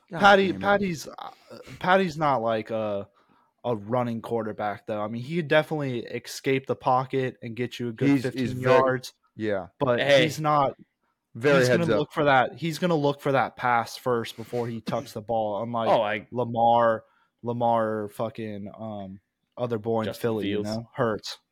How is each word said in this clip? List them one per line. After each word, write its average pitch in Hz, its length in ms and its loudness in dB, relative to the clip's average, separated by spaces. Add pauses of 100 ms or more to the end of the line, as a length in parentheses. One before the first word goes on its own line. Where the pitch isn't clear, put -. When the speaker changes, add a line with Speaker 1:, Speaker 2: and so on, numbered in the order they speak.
(100)
Speaker 1:
God 175 80 -8
Speaker 2:
Patty, 196 300 6
Speaker 1:
damn 165 80 -2
it. - 40 -8
Speaker 2:
Patty's, 202 460 0
uh, - 240 -14 (480)
Patty's 185 400 2
not 147 200 2
like 113 320 -2
a, 107 360 -4 (580)
a 120 120 -2
running 117 460 -2
quarterback, 107 680 -4
though. 107 120 -4
I 104 60 -4
mean, 117 160 -8
he 151 140 -6
could 170 100 -2
definitely 147 540 0
escape - 680 -4
the 123 80 0
pocket 131 680 0
and 120 120 -10
get 117 240 -6
you 120 120 -4
a - 20 -8
good 131 160 0
Speaker 1:
He's, 139 140 4
Speaker 2:
fifteen 127 200 -4
Speaker 1:
he's 123 120 -2
very 127 200 2
Speaker 2:
yards. 131 380 2 (240)
Speaker 1:
Yeah. 101 320 -4 (100)
Speaker 2:
But 123 220 2
Speaker 3:
Hey. 135 240 6
Speaker 2:
he's 131 160 -4
not. 151 340 2 (640)
Speaker 1:
Very 135 240 4
Speaker 2:
He's 123 80 4
Speaker 1:
heads 120 140 4
Speaker 2:
gonna 113 100 2
Speaker 1:
up. 110 80 2
Speaker 2:
look 147 120 -4
for 160 120 0
that. 131 320 4
He's 156 240 -4
gonna 175 160 2
look 143 240 2
for 147 100 0
that 120 240 2
pass 120 420 0
first 117 400 -2
before 117 300 -6
he 117 140 -8
tucks 120 320 -6
the 113 80 -10
ball, 107 420 -4
unlike 117 260 -2
Speaker 3:
Oh, 117 140 4
I 104 300 -4
Speaker 2:
Lamar, 117 720 2 (400)
Lamar, 113 640 0
fucking, 107 680 -8
um, 101 440 -12 (360)
other 120 220 -4
boy 113 220 0
in 110 60 -2
Speaker 3:
Justin - 160 -8
Speaker 2:
Philly, 110 200 -2
Speaker 3:
Fields. 101 260 -2
Speaker 2:
you 107 60 -4
know, 113 180 -10
Hurts. 110 460 -4 (140)